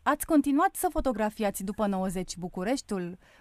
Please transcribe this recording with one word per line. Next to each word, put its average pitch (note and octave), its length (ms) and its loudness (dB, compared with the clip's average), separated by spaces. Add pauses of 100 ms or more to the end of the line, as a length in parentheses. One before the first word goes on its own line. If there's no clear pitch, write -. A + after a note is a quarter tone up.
ați C#4+ 240 0
continuat D4+ 480 4
să - 160 0
fotografiați G#3+ 720 0
după G#3 220 -2
nouăzeci F#3+ 500 -2
Bucureștiul, F3+ 840 -4 (220)